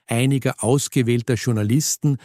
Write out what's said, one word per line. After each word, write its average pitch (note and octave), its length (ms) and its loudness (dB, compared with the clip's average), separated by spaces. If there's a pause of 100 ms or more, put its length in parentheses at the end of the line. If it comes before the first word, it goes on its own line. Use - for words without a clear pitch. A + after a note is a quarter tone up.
einiger C3 560 -2
ausgewählter A#2+ 720 0
Journalisten A#2+ 920 0